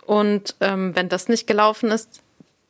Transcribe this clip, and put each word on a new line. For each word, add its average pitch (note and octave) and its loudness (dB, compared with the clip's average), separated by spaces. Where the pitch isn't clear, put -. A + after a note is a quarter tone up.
Und, G#3 0
ähm, F#3+ -2
wenn F#3 0
das F3+ -2
nicht A#3 -2
gelaufen G#3+ 2
ist, - -4